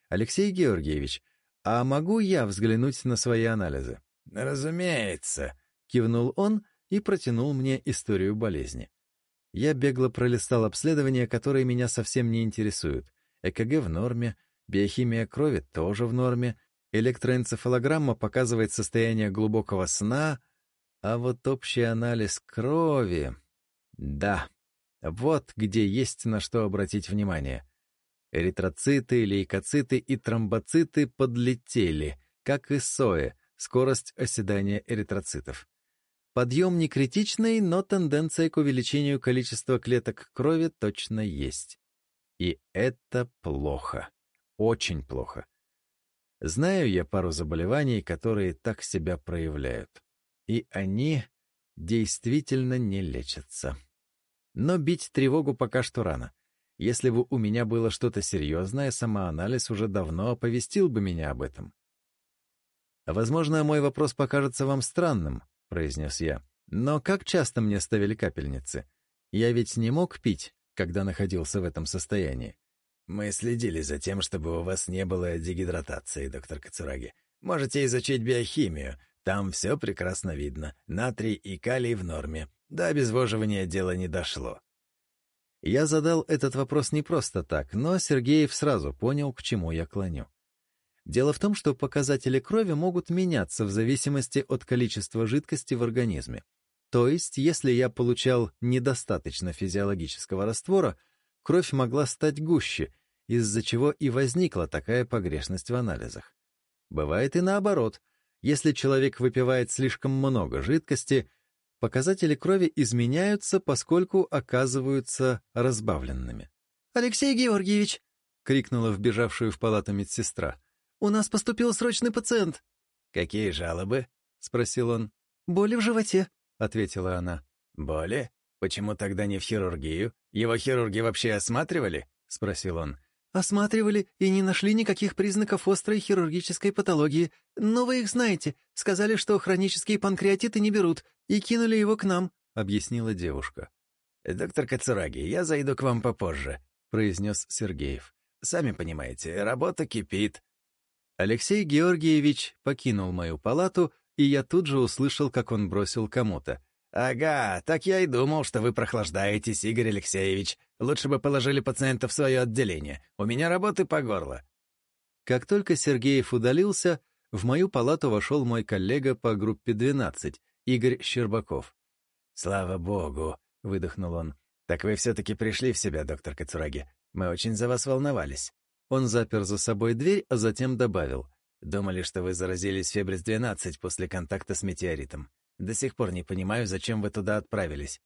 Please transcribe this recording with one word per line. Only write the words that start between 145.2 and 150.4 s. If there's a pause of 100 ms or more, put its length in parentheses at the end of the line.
зайду
к
вам
попозже", (280)
произнес
Сергеев. (260)
"Сами
понимаете,
работа
кипит". (800)